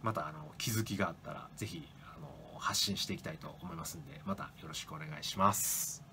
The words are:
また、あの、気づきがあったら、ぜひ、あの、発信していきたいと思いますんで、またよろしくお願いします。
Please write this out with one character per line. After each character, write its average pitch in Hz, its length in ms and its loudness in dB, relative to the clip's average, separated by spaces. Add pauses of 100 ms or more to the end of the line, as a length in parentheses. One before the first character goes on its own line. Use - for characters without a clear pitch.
ま 110 100 4
た、 - 140 2
あ - 40 -4
の、 - 280 -8
気 - 100 2
づ 110 140 4
き 101 140 0
が 92 100 6
あ 85 40 2
っ 85 120 -6
た - 100 -6
ら、 - 220 -8
ぜ 107 100 -2
ひ、 - 220 -6 (160)
あ - 160 -12
の、 - 400 -10
発 101 220 4
信 98 160 4
し - 100 0
て 98 60 2
い 85 40 0
き - 60 -6
た 80 100 -2
い 78 40 -6
と - 240 -8
思 - 120 -4
い - 20 -4
ま 165 100 -4
す - 120 -4
ん 151 80 -8
で、 139 200 -12
ま 196 100 2
た - 80 -4 (180)
よ 160 60 -10
ろ 156 80 -8
し - 100 -4
く - 80 -10
お 151 40 -6
願 156 100 -4 (120)
い - 40 -8
し - 160 -2
ま - 140 10
す。 - 600 2